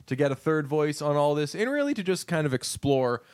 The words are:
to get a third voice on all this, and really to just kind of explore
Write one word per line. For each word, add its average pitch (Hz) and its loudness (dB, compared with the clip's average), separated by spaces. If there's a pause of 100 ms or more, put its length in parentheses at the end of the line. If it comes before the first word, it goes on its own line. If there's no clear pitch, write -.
to 135 -4
get 139 2
a - -2
third 156 0
voice 147 0
on 147 0
all 147 4
this, 147 -2
and 220 -2
really 285 0
to 214 -4
just 180 -2
kind 156 0
of 131 0
explore 127 0 (120)